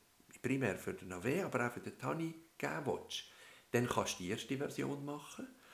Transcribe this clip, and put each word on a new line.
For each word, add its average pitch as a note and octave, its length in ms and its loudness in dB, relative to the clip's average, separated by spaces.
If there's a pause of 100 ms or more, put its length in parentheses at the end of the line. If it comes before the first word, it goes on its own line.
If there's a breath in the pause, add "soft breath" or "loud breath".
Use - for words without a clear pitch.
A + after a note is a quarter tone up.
(400)
primär B2 380 4
für F#2+ 160 -2
den F#2+ 140 -8
Nave, A2+ 360 2
aber B2 220 4
auch A#2 60 0
für - 80 -8
den - 180 -8
Tani D#3+ 340 0 (240)
geben D3 300 -2
willst, - 380 0 (480 loud breath)
dann A#2+ 160 6
kannst - 320 2
du - 20 -6
die F2+ 80 0
erste A#2 260 -2
Version C#3 480 -2
machen. D3 440 -8 (260 loud breath)